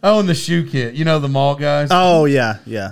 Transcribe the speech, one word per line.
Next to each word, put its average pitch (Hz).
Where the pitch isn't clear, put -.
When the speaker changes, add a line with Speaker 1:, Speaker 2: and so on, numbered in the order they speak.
Speaker 1:
Oh, 214
and 196
the 165
shoe 165
kit. 123
You 147
know, 160
the 139
mall 139
guys. 147
Speaker 2:
Oh, 180
yeah, 123
yeah. 101